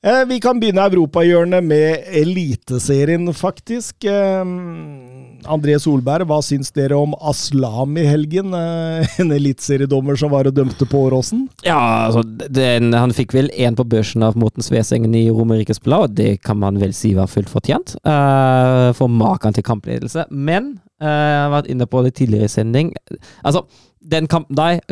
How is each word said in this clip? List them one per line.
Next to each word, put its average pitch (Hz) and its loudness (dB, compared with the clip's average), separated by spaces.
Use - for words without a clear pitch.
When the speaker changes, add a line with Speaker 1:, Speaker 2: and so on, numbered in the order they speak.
Speaker 1:
Eh, 247 2
vi 254 -4
kan 240 0
begynne 196 2
europahjørnet 175 2
med 156 2
Eliteserien, 156 0
faktisk. 226 -8
Eh, 196 0
André 147 0
Solberg, 143 0
hva 151 0
syns 139 -4
dere 143 0
om 147 0
Aslam 139 -2
i 165 0
helgen? 156 0
Eh, 165 -4
<laughs> - -8
en 170 0
eliteseriedommer 139 0
som 147 0
var 135 2
og 135 2
dømte 135 0
på 139 2
Åråsen? 131 0
Speaker 2:
Ja, 165 0
altså, 113 2
d-, 110 -10
den, 123 2
han 120 2
fikk - -2
vel 135 2
en 120 0
på 127 0
børsen 113 0
av 110 2
Morten 113 0
Svesengen 113 0
i 113 4
Romerikes 113 0
Blad, 160 2
og 104 -6
det 107 2
kan 104 -2
man 98 0
vel 95 0
si 101 0
var 95 0
fullt 104 -4
fortjent, - -4
eh, 131 4
for 127 0
maken 110 2
til 104 -4
kampledelse. 120 -6
Men, 175 -4
eh, 151 -6
jeg 147 0
har 147 0
vært 143 -2
inne 123 -2
på 127 2
det 131 0
tidligere 107 2
i - -4
sending. 123 0
Altså, - -2
den 160 -2
kampen 165 -2
der 165 0